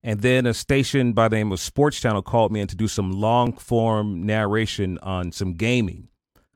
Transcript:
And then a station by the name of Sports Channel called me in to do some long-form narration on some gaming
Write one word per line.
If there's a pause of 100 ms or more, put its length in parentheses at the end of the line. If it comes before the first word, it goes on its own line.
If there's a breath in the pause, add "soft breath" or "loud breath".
And
then
a
station
by
the
name
of
Sports
Channel
called
me
in
to
do
some
long-form
narration
on
some
gaming (480)